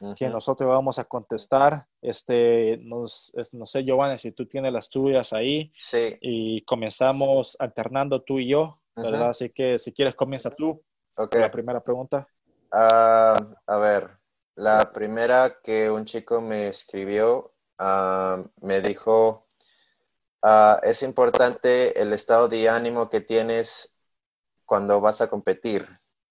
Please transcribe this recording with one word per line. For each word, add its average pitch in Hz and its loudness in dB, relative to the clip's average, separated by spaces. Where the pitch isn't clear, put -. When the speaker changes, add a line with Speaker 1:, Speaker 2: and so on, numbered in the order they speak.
Speaker 1:
que 131 -4
Speaker 2:
Ujú. 117 -6
Speaker 1:
nosotros 131 -2
vamos 131 0
a 120 -10
contestar. 135 0
Este, 117 0
nos, 117 -8
es-, 120 -10
no 117 -16
sé, 135 -6
Giovanni, 135 0
si 113 -12
tú 123 -10
tienes 135 -6
las 113 -6
tuyas 135 0
ahí. 139 -4
Speaker 2:
Sí. 117 -4
Speaker 1:
Y 113 -4
comenzamos 135 0
alternando 131 -4
tú 135 -4
y 123 -4
yo, 156 -2
¿verdad? 113 -4
Speaker 2:
Ujú. 120 2
Speaker 1:
Así 120 -6
que 127 -2
si 117 -8
quieres, 135 0
comienza 131 -6
tú 156 -6
Speaker 2:
Ok. 107 -6
Speaker 1:
con 117 2
la 107 2
primera 120 -6
pregunta. 135 -6
Speaker 2:
Ah, 113 4
a 104 -2
ver, 104 -2
la 107 2
primera 117 0
que 110 0
un 107 -4
chico 113 -6
me 107 -6
escribió, 104 -2
ah, 95 -2
me 95 -2
dijo 110 0
ah, 107 8
es 113 0
importante 123 2
el 104 0
estado 117 4
de 113 2
ánimo 117 -2
que 107 -2
tienes 113 -4
cuando 101 2
vas 107 2
a 110 0
competir. 98 -4